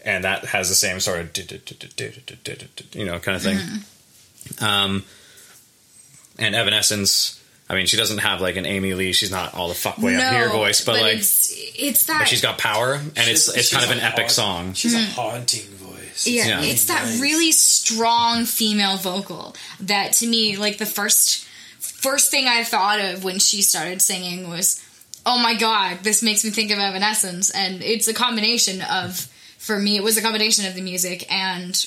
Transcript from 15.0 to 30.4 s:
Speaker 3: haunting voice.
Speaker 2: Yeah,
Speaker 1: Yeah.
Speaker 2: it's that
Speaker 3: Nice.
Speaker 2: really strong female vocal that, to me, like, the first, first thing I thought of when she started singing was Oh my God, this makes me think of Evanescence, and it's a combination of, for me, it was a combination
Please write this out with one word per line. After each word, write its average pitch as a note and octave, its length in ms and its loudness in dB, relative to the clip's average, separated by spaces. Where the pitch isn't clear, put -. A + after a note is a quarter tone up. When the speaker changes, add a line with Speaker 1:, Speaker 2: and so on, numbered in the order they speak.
Speaker 3:
haunting A#2 640 -4
voice. - 500 -8
Speaker 2:
Yeah, A#3+ 200 2
Speaker 1:
Yeah. G2+ 160 2
Speaker 2:
it's - 240 2
that D#4 180 0
Speaker 3:
Nice. A#3 160 0
Speaker 2:
really D#4 320 2
strong A#3 920 4
female G#3 500 2
vocal F#3 580 -6
that, G3 340 -2
to A#3 120 2
me, A3 300 2
like, G#3 220 -2
the G#3+ 80 -2
first, - 580 0
first - 520 0
thing C4+ 180 2
I A#3 160 2
thought G#3 360 2
of F#3+ 240 -4
when F#3 140 -2
she G3+ 240 2
started F3+ 400 0
singing F3+ 460 -2
was E3+ 340 -2
Oh A#3+ 120 2
my A#3 160 2
God, G3+ 480 0
this G#3 200 2
makes G#3+ 220 2
me A3 60 -2
think G#3 200 -2
of G#3 80 0
Evanescence, G3 720 0
and F#3 320 -2
it's A3 260 0
a A3 60 -2
combination A3 680 0
of, F3+ 440 -4
for G#3+ 200 -2
me, G#3 180 2
it G3 60 0
was A3 160 2
a G3+ 40 0
combination G#3+ 440 2